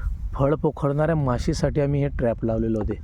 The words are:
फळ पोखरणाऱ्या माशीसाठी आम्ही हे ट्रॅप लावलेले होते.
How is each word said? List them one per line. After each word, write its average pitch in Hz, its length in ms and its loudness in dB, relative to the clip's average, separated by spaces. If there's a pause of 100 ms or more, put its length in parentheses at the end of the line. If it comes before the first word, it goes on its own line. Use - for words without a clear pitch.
(320)
फळ 139 220 2
पोखरणाऱ्या 151 640 0
माशीसाठी 139 640 0
आम्ही 143 220 2
हे 143 60 0
ट्रॅप 117 360 0
लावलेले 113 340 0
होते. 101 240 -2